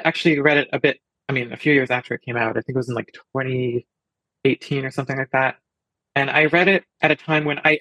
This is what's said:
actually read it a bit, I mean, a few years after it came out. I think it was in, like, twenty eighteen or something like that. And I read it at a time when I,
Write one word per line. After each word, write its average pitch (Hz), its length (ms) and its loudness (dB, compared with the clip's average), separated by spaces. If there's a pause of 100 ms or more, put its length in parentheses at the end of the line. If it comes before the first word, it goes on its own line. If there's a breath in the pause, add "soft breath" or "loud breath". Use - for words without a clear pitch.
actually 160 360 2
read 143 160 4
it 143 160 2
a 131 80 -2
bit, 139 180 0 (300)
I 139 60 -4
mean, 120 180 -4
a 120 60 -10
few 147 160 2
years 131 160 2
after 123 240 -4
it - 80 -8
came 120 160 -6
out. 113 180 -2
I 113 60 -2
think 131 140 -8
it - 0 -
was 123 120 -2
in, 123 60 -4
like, 113 200 -8 (160)
twenty 127 560 -4 (600)
eighteen 135 400 -2
or 131 40 -10
something 135 280 -6
like 135 140 -6
that. 131 240 0 (580)
And 135 160 0
I 151 160 2
read 175 220 2
it 190 160 2 (180)
at 156 80 4
a 147 60 0
time 151 280 -2
when 147 180 -4
I, 156 180 2